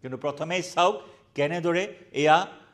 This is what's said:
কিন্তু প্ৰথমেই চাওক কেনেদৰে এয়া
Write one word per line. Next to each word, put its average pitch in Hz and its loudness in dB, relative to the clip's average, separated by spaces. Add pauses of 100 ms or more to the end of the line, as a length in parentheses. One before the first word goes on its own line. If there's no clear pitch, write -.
কিন্তু 127 -12
প্ৰথমেই 160 -4 (100)
চাওক 180 4 (420)
কেনেদৰে 170 0 (380)
এয়া 151 6 (360)